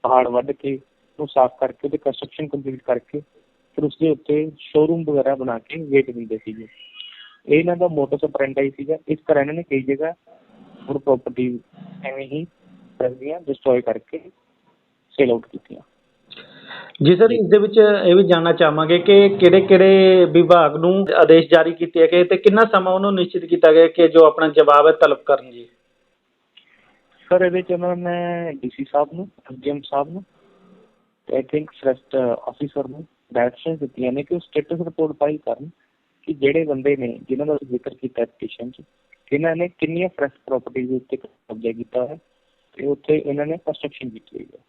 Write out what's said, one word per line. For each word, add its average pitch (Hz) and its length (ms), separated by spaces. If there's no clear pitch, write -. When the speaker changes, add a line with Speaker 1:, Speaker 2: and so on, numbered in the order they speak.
Speaker 1:
ਪਹਾੜ 127 260
ਵੱਢ 123 220
ਕੇ, 139 240
ਉਹਨੂੰ - 540
ਸਾਫ਼ 127 320
ਕਰਕੇ, 127 240
ਉਹਦੀ 147 140
ਕੰਸਟਰਕਸ਼ਨ 139 500
ਕੰਪਲੀਟ 135 340
ਕਰਕੇ, 127 380
ਫਿਰ 151 80
ਉਸਦੇ 156 260
ਉੱਤੇ 151 480
ਸ਼ੋਰੂਮ 160 460
ਵਗੈਰਾ 139 300
ਬਣਾ 127 240
ਕੇ 156 240
ਵੇਚ 139 280
ਦਿੰਦੇ 113 280
ਸੀਗੇ। 110 280
ਇਹ 147 120
ਇਹਨਾਂ 175 180
ਦਾ 175 100
modus 147 380
operandi 139 520
ਸੀਗਾ। 147 200
ਇਸ 156 100
ਤਰ੍ਹਾਂ 147 160
ਇਹਨਾਂ 151 100
ਨੇ 170 80
ਕਈ 135 200
ਜਗ੍ਹਾ 139 300
ਹੁਣ 147 100
ਪ੍ਰਾਪਰਟੀ 127 640
ਐਵੇਂ 135 220
ਹੀ 147 180
ਸਰਦੀਆਂ 131 420
ਡਿਸਟਰੋਏ 131 400
ਕਰਕੇ 113 380
ਸੇਲ 131 200
ਆਊਟ 117 160
ਕੀਤੀਆਂ। - 340
Speaker 2:
ਜੀ 175 120
ਸਰ, 226 120
Speaker 1:
ਜੀ। 240 80
Speaker 2:
ਇਸ 190 140
ਦੇ 208 80
ਵਿੱਚ 208 200
ਇਹ 175 100
ਵੀ 196 100
ਜਾਣਨਾ 170 280
ਚਾਹਾਂਗੇ 156 460
ਕਿ 202 300
ਕਿਹੜੇ-ਕਿਹੜੇ 190 960
ਵਿਭਾਗ 165 520
ਨੂੰ 185 300
ਆਦੇਸ਼ 165 300
ਜਾਰੀ 165 260
ਕੀਤੇ 165 400
ਗਏ 175 120
ਤੇ 185 120
ਕਿੰਨਾ 202 260
ਸਮਾਂ 185 180
ਉਹਨੂੰ 196 220
ਨਿਸ਼ਚਿਤ 175 300
ਕੀਤਾ 165 280
ਗਿਆ 165 140
ਕਿ 165 220
ਜੋ 165 160
ਆਪਣਾ 156 240
ਜਵਾਬ 147 380
ਹੈ 160 60
ਤਲਬ 151 340
ਕਰਨ 127 240
ਜੀ? 120 180
Speaker 1:
ਸਰ, 180 160
ਇਹਦੇ 180 180
'ਚ 180 100
ਉਹਨਾਂ 175 240
ਨੇ 175 560
ਡੀ 131 160
ਸੀ 135 240
ਸਾਹਿਬ 143 220
ਨੂੰ, 190 140
ਐਸ 127 60
ਡੀ 139 120
ਐਮ 143 100
ਸਾਹਿਬ 143 280
ਨੂੰ 185 140
ਤੇ 127 80
I 131 60
think 151 240
ਫਾਰੈਸਟ 135 340
ਆਫਿਸਰ 139 400
ਨੂੰ 151 160
ਡਾਇਰੈਕਸ਼ਨਸ 123 460
ਦਿੱਤੀਆਂ 127 320
ਨੇ 139 100
ਕਿ 180 120
ਉਹ 175 60
ਸਟੇਟਸ 160 400
ਰਿਪੋਰਟ 160 400
ਫਾਈਲ 151 180
ਕਰਨ 147 320
ਕਿ 160 120
ਜਿਹੜੇ 143 300
ਬੰਦੇ 139 320
ਨੇ, 123 120
ਜਿਨ੍ਹਾਂ 131 180
ਦਾ 151 180
ਜ਼ਿਕਰ 127 300
ਕੀਤਾ 123 260
ਹੈ 113 60
ਪਟੀਸ਼ਨ - 440
'ਚ, - 120
ਇਹਨਾਂ 160 240
ਨੇ 175 120
ਕਿੰਨੀਆਂ 170 400
ਫਾਰੈਸਟ 143 260
ਪ੍ਰਾਪਰਟੀਜ਼ 127 440
ਦੇ 131 60
ਉੱਤੇ 127 200
ਕਬਜ਼ਾ 113 560
ਕੀਤਾ 117 340
ਹੈ 160 120
ਤੇ 135 100
ਉੱਥੇ 143 400
ਇਹਨਾਂ 143 200
ਨੇ 160 100
ਕੰਸਟਰਕਸ਼ਨ 143 520
ਕੀਤੀ - 300
ਹੋਈ - 160
ਹੈ। - 40